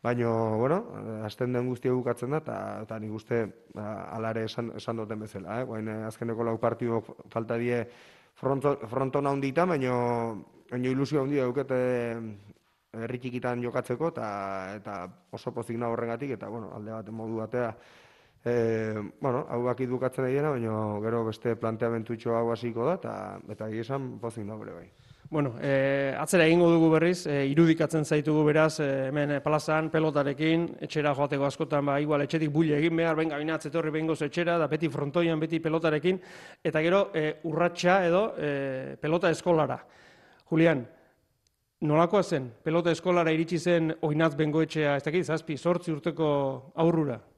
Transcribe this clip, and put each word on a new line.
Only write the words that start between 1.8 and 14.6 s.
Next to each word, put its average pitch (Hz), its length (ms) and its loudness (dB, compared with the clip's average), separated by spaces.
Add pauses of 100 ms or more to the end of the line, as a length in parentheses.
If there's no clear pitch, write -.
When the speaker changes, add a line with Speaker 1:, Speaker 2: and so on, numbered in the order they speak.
Speaker 1:
bukatzen 123 400 -2
da, 156 120 -2
eta, 117 160 -8 (260)
eta 110 140 -10
nik 107 160 -8
uste, 117 260 -2 (340)
ba, 104 400 -8
hala 113 200 -4
ere 113 120 -2
esan, 117 320 -6
esan 113 220 -6
duten 107 240 -8
bezala, 101 340 -8
eh? 131 80 -4
Guain, 110 240 -6
eh, 110 160 -6
azkeneko 117 400 -4
lau 113 120 -2
partidok 117 520 -2 (180)
falta 113 300 -4
die 120 220 0 (580)
fronto-, 135 380 0 (100)
frontona 135 460 0
handita, 139 340 0
baino, 131 280 0 (760)
baino 123 220 0
ilusio 139 300 0
handia 139 200 0
daukete 127 360 0 (1200)
herri 117 200 -6
txikitan 123 420 -4
jokatzeko, 123 540 -2
eta, 110 140 -6 (500)